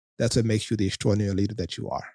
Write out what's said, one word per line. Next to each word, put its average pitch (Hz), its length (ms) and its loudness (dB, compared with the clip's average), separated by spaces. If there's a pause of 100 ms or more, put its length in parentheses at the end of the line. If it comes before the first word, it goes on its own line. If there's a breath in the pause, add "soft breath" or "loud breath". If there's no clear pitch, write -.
(180)
That's 120 180 2
what 117 80 4
makes 113 260 0
you 113 60 0
the 101 100 2
extraordinary 101 480 0
leader 101 200 0
that 90 220 -6
you - 120 -8
are. - 260 -6